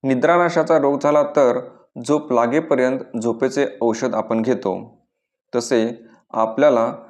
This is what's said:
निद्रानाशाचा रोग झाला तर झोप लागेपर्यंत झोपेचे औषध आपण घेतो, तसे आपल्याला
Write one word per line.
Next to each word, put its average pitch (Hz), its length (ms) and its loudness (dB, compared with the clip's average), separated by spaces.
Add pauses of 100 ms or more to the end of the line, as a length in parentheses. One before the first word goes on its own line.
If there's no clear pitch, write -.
निद्रानाशाचा 160 720 2
रोग 139 220 0
झाला 151 240 2 (120)
तर 123 240 4 (480)
झोप 147 240 0
लागेपर्यंत 127 680 0 (180)
झोपेचे 120 480 -2 (160)
औषध 117 340 -2
आपण 113 260 -2
घेतो, 107 320 -2 (800)
तसे 117 340 0 (460)
आपल्याला 117 580 2 (180)